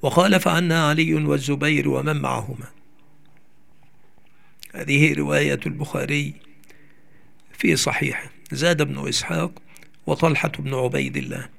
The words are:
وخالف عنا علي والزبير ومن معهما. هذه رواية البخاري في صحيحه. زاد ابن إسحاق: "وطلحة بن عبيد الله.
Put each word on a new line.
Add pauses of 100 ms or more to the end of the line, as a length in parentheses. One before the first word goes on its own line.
وخالف
عنا
علي
والزبير
ومن
معهما. (2000)
هذه
رواية
البخاري (1160)
في
صحيحه. (200)
زاد
ابن
إسحاق: (460)
"وطلحة
بن
عبيد
الله.